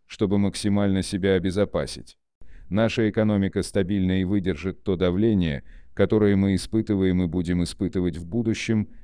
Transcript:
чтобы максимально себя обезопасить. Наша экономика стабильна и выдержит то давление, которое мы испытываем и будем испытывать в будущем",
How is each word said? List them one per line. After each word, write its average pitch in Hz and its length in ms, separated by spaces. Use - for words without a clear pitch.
чтобы 101 320
максимально 101 640
себя 95 320
обезопасить. 90 840
Наша 110 360
экономика 101 540
стабильна 92 600
и - 20
выдержит 90 580
то 95 140
давление, 90 680
которое 104 420
мы 98 200
испытываем 95 680
и 90 60
будем 87 340
испытывать 87 560
в 87 80
будущем", 110 640